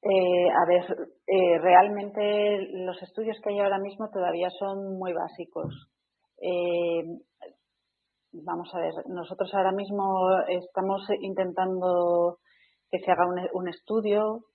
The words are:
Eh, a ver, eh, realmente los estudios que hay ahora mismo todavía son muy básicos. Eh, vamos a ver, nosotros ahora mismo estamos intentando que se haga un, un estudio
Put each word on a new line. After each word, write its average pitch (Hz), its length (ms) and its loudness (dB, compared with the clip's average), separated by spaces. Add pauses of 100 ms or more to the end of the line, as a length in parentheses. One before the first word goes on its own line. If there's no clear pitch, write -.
Eh, 180 440 4
a 175 180 2
ver, 175 160 4 (420)
eh, 180 320 4
realmente 208 1080 4 (160)
los 180 180 -8
estudios 220 400 -6
que 214 80 -4
hay 202 100 -2
ahora 196 180 2
mismo 202 340 -8
todavía 175 380 -2
son 196 480 -8
muy 185 160 -6
básicos. 165 760 -8 (520)
Eh, 175 600 0 (1300)
vamos 170 420 -10
a 175 60 -4
ver, 165 120 -2 (160)
nosotros 185 460 -6
ahora 190 180 2
mismo 196 560 0 (180)
estamos 190 560 -2 (180)
intentando 180 1160 0 (520)
que 185 80 -4
se - 120 -2
haga 175 160 4
un, 180 140 -4 (140)
un 185 140 -4
estudio 214 760 -2 (100)